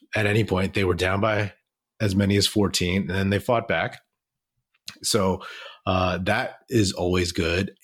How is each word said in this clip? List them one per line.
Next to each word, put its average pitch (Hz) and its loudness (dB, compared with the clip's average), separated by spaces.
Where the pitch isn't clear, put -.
at 107 0
any 104 2
point. 95 0
They 101 0
were 90 2
down 92 0
by 104 0
as 98 0
many 101 4
as 98 2
fourteen, 95 0
and - -6
then 98 0
they 101 2
fought 117 0
back. 92 -2
So, 95 0
uh, 92 0
that 110 -2
is 101 2
always 90 0
good. 87 0